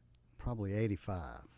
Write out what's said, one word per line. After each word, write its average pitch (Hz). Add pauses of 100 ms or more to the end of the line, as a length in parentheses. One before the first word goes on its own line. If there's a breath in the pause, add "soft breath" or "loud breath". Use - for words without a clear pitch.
(400)
probably 107
eighty-five. 101 (160)